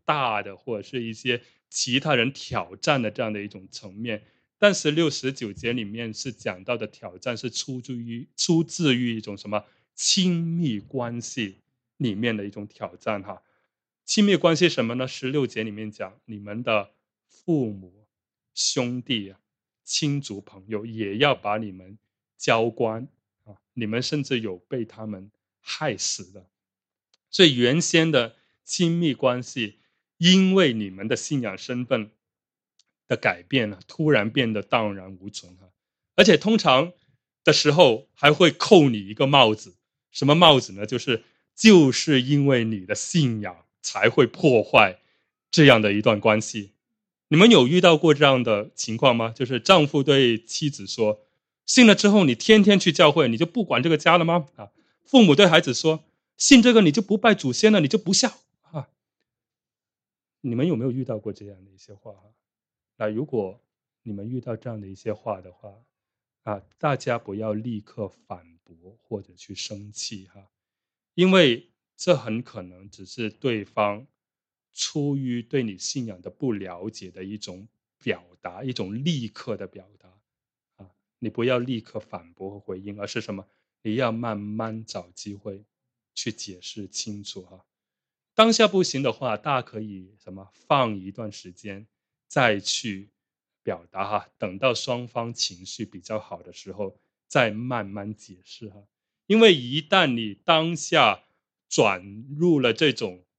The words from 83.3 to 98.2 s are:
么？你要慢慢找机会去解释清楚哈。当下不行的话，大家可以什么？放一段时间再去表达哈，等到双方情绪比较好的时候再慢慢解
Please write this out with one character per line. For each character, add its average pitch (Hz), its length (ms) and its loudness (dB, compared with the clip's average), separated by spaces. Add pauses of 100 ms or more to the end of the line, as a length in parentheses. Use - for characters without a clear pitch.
么？ 98 120 -14 (360)
你 107 120 -6
要 120 180 -4
慢 113 260 -8
慢 110 460 -10
找 90 300 -14
机 104 200 -16
会 101 300 -16 (500)
去 - 160 -8
解 95 300 -16
释 101 260 -16
清 101 380 -12
楚 95 180 -16
哈。 92 220 -20 (720)
当 226 180 6
下 214 160 4
不 190 140 0
行 139 200 -4
的 120 100 -2
话， 117 240 -6
大 139 200 -4
家 123 60 -4
可 110 180 -14
以 98 320 -16 (100)
什 92 100 -20
么？ 95 200 -20
放 120 460 -2
一 95 120 -14
段 107 220 -14
时 - 200 -20
间 101 340 -18 (400)
再 113 320 0
去 98 500 -8 (540)
表 85 280 -10
达 95 140 -8
哈， 101 320 -6
等 95 220 -10
到 127 160 -2
双 123 320 -8
方 117 260 -10
情 92 320 -10
绪 110 200 -12
比 92 160 -18
较 107 180 -10
好 85 240 -16
的 87 100 -20
时 - 200 -20
候 98 260 -12 (300)
再 120 240 -2
慢 117 340 -8
慢 101 260 -12
解 95 300 -20